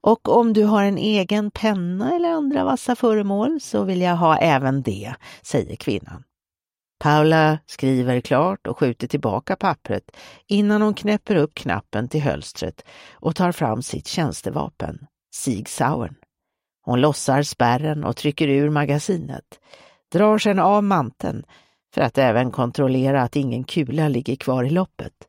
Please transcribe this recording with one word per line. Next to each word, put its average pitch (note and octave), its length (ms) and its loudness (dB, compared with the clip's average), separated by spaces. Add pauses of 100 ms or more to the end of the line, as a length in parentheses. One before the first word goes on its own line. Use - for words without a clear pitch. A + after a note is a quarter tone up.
Och - 280 2
om A#3 240 4
du G#3 120 4
har G#3+ 180 4
en G3 160 0
egen G#3 520 0
penna G3 640 -2
eller E4+ 140 0
andra D4 360 -2
vassa B3 320 -2
föremål A3 640 0
så G#3 240 -2
vill F#3 160 -2
jag F3+ 160 2
ha E3 220 4
även C#3 440 2
det", G#2 320 -6 (280)
säger G2 340 -4
kvinnan. - 480 -8 (760)
Paula D#3 680 4
skriver B2+ 540 0
klart D#3+ 460 0
och - 120 -6
skjuter B2 300 -2
tillbaka A#2+ 480 -2
pappret - 600 -4 (300)
innan G#3 360 2
hon G#3+ 120 2
knäpper G#3 420 0
upp D3+ 180 2
knappen G#2 540 -6
till D#3 120 -2
hölstret - 640 -6 (280)
och - 240 -4
tar F3+ 160 2
fram A#2+ 300 -2
sitt - 240 -10
tjänstevapen, - 1000 -6 (280)
Sig A2 300 -4
Sauern. C3 500 -4 (680)
Hon B2 180 0
lossar C#3 420 2
spärren D3 640 -2
och - 120 -4
trycker D3 320 -2
ur C#3+ 220 2
magasinet, D3 880 -4 (520)
drar G#3+ 260 4
sedan G#3 200 2
av G3+ 260 4
manteln E3 600 -2 (500)
för - 60 0
att C3 180 0
även B2 320 4
kontrollera C3 720 0
att A#2+ 140 -2
ingen B2+ 280 -2
kula D3+ 440 -2
ligger B2+ 280 -2
kvar B2+ 280 -2
i C3 60 -2
loppet. - 420 -4 (160)